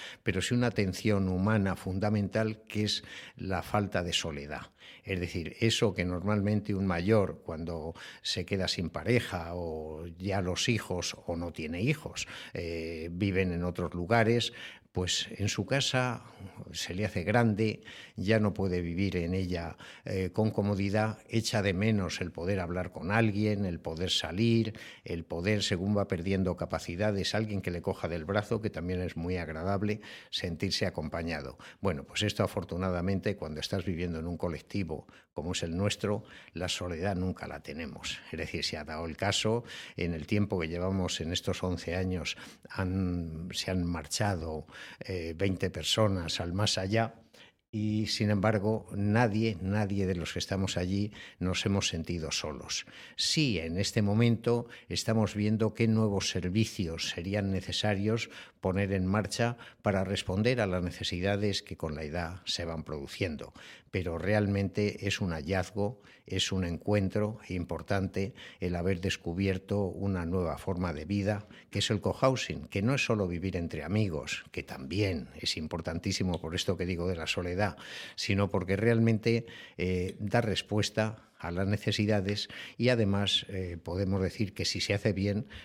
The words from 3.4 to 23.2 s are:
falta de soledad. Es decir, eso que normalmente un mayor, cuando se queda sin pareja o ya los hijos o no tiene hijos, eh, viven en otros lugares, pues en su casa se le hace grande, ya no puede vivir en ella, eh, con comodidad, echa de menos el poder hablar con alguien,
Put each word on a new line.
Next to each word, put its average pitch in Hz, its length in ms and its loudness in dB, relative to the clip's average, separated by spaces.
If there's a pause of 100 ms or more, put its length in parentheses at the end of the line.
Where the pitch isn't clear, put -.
falta 101 400 2
de 87 100 -4
soledad. 73 580 -4 (320)
Es 95 160 -2
decir, 87 400 -4
eso 110 340 4
que 87 120 0
normalmente 101 720 0
un 98 100 0
mayor, 92 580 4
cuando 82 500 -6 (280)
se - 240 -2
queda 95 220 0
sin 85 220 -2
pareja 87 640 0
o 78 500 -6 (120)
ya 95 240 0
los 90 280 0
hijos 95 460 0 (100)
o 87 100 -2
no 87 160 -4
tiene 85 300 -4
hijos, - 460 -2 (260)
eh, 82 580 -6
viven 92 400 2
en 87 120 -2
otros 87 300 -2
lugares, 113 600 4 (380)
pues - 360 0 (120)
en 101 100 2
su 98 160 -2
casa 127 580 0 (480)
se 85 220 -6
le 95 100 0
hace 98 200 -2
grande, 110 580 4 (340)
ya 107 240 4
no 104 140 4
puede 90 280 0
vivir 87 360 0
en 87 160 0
ella, 87 420 -2 (300)
eh, 95 260 -2
con 107 200 2
comodidad, 104 640 2 (100)
echa 113 360 2
de 98 100 4
menos 98 480 2
el 87 100 -4
poder 92 280 -2
hablar 87 320 -2
con 80 200 -6
alguien, 104 540 4